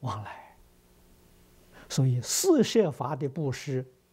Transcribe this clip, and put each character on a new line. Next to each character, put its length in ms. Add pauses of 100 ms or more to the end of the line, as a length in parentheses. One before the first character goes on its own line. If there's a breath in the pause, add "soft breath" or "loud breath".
往 220
来， 340 (1300 loud breath)
所 180
以 140
四 420
摄 280
法 260
的 100
布 240
施 320 (300)